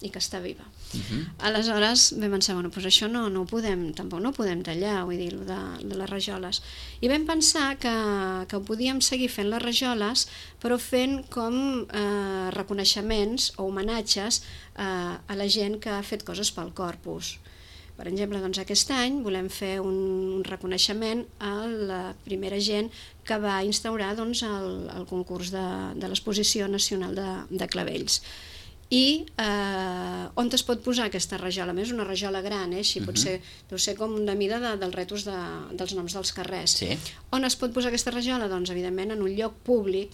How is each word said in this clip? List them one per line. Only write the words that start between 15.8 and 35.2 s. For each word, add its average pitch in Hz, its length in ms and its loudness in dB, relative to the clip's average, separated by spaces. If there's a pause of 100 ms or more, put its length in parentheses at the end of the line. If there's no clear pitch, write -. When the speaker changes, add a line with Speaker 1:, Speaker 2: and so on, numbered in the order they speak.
Speaker 1:
que 220 100 -4
ha 202 120 -2
fet 214 220 -6
coses 190 280 -2
pel 170 200 -8
Corpus. 170 680 -6 (580)
Per - 120 -10
exemple, 202 320 0
doncs, 190 180 -2
aquest 196 340 2
any 262 320 2
volem 190 240 -2
fer 190 320 -2
un, 190 140 0 (420)
un 190 80 2
reconeixement 202 800 0 (180)
a 202 140 -2 (120)
la 190 480 -4 (100)
primera 196 360 -2
gent 214 300 2 (340)
que 220 140 0
va 196 260 2
instaurar, 208 500 0
doncs, 226 300 0
el, 190 500 -4
el 180 120 -6
concurs 180 440 -4
de, 190 140 -2 (320)
de 185 120 -4
l'exposició 202 600 2
nacional 190 480 0
de, 190 140 -2 (180)
de 185 180 -2
clavells. - 540 0 (720)
I, 277 320 6 (160)
eh, 190 840 -2 (100)
on 240 180 2
es 254 80 4
pot 240 220 0
posar 240 240 2
aquesta 190 320 -2
rajola? 180 320 -2
A - 20 -2
més, 208 160 -2
una 226 160 -2
rajola 190 380 -2
gran, 196 280 -2
eh? 196 120 0
Així, - 160 2
Speaker 2:
Mhm. 101 60 -2
Speaker 1:
potser 185 340 2 (280)
deu 185 100 -4
ser 202 180 2
com 220 160 -2 (140)
de 196 100 2
mida 208 240 2
de, 226 160 0
dels 185 180 -2
retos 190 300 -4